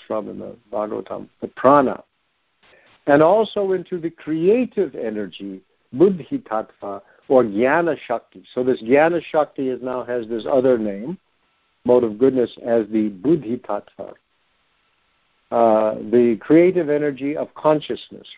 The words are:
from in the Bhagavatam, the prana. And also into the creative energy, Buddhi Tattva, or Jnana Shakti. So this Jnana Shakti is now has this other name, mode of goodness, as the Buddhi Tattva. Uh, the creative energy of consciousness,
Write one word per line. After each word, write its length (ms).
from 240
in 80
the 180
Bhagavatam, 560
the 60
prana. 560
And 160
also 480
into 280
the 120
creative 800
energy, 680
Buddhi 540
Tattva, 560
or 160
Jnana 640
Shakti. 380
So 100
this 200
Jnana 400
Shakti 460
is 120
now 220
has 240
this 200
other 300
name, 400
mode 200
of 160
goodness, 440
as 280
the 180
Buddhi 480
Tattva. 560
Uh, 460
the 300
creative 480
energy 480
of 160
consciousness, 760